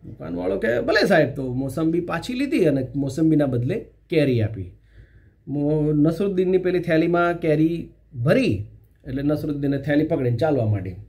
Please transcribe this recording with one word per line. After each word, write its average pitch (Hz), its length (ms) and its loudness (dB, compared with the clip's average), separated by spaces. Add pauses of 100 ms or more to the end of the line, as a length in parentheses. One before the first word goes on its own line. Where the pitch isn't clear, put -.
દુકાનવાળો 180 560 -6
કે, 196 220 -2
"ભલે 349 260 2
સાહેબ." 156 280 4
તો 131 180 -6
મોસંબી 160 460 -2
પાછી 170 340 -6
લીધી 262 320 0
અને 139 300 0
મોસંબીના 147 500 2
બદલે 131 400 -2 (240)
કેરી 135 320 2
આપી. 101 300 -4 (760)
મો-, 151 460 0
નસરુદ્દીનની 180 640 2
પેલી 180 220 0
થેલીમાં 170 600 2
કેરી 160 500 0 (260)
ભરી 139 520 0 (400)
એટલે 139 160 -6
નસરુદ્દીને 143 540 -2
થેલી 151 300 0
પકડીને 131 300 0
ચાલવા 143 280 2
માંડી. 98 260 -2 (180)